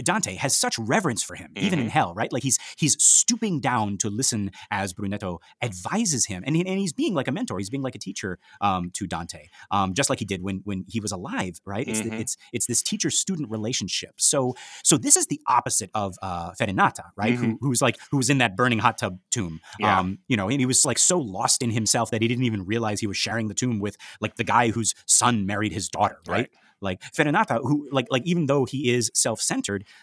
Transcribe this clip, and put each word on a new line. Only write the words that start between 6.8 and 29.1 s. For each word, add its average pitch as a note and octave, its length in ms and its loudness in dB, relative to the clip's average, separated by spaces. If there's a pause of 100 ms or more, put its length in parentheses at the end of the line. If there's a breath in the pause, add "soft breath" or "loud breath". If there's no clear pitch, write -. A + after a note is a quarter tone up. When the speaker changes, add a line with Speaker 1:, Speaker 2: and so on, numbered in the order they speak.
Speaker 1:
being C4 220 -2
like C3+ 160 -2
a - 20 -2
mentor, C#3 280 -4
he's G2 100 -4
being C#3 140 -6
like B2+ 120 -6
a G#2+ 40 -14
teacher, F#2 380 -8 (220 loud breath)
um, F#2 360 0
to G2 120 -6
Dante, E2+ 380 -8 (260 loud breath)
um, G2 220 2
just C4+ 160 0
like C4 100 0
he - 60 -6
did F#2+ 160 -4
when, F#2+ 240 -4
when G2 240 -4
he A2+ 100 -4
was G2+ 140 -6
alive, G2 500 -8
right? G2+ 240 -6
It's A2 140 -2
the, A2+ 80 -4
Speaker 2:
Mm-hmm. A2 100 -8
Speaker 1:
it's, A2 160 -6 (160 loud breath)
it's A#2 140 -4
this A#2 180 0
teacher-student E3 680 -2
relationship. A2 680 -4
So, C3 380 2 (280 loud breath)
so D#3+ 140 6
this D3+ 180 6
is F4+ 120 2
the - 200 -4
opposite A#2+ 460 2
of, G2 280 -2
uh, F2 380 -6
Farinata, A#2 560 0
right? A2+ 200 2
Who, A#2+ 100 0
Speaker 2:
Mm-hmm. A2+ 200 0
Speaker 1:
who's C3 160 2
like, B2 160 4 (140)
who D3 60 2
was B2+ 120 2
in C#3+ 100 4
that A2 180 2
burning B2 220 4
hot A2 180 2
tub F#2 220 -4 (120)
tomb, E2+ 300 -4 (180 loud breath)
Speaker 2:
Yeah. G#2 200 4
Speaker 1:
um, F#2 180 -2 (100)
you C3 80 2
know, G2+ 140 0
and C#3 100 0
he B2+ 60 4
was, B2+ 200 4
like, B2 140 0
so F3+ 180 4
lost A#2 440 0
in A#2+ 100 0
himself A2+ 400 2
that A2+ 100 2
he A2+ 60 4
didn't A#2+ 160 2
even G#2+ 220 0
realize G#2+ 340 -2
he A2 80 -2
was G2 100 -4
sharing A2+ 320 -2
the G2+ 40 -8
tomb A#2+ 260 0
with, G2+ 180 -4 (240 loud breath)
like, A2 160 -4
the A#2 60 -2
guy A2+ 260 6
whose A2 260 0 (100)
son A2+ 400 4
married G#2 280 0
his G2+ 160 -4
daughter, - 280 2 (100)
right? F2 60 -2
Speaker 2:
Right. G#2 160 0 (320 soft breath)
Speaker 1:
Like, F#2+ 200 -4
Farinata, D3 600 2
who, C#3+ 300 0
like, C3 180 0
like, E3 160 2
even E3+ 220 2
though C#3 180 4
he B2+ 260 -2
is A#2+ 220 2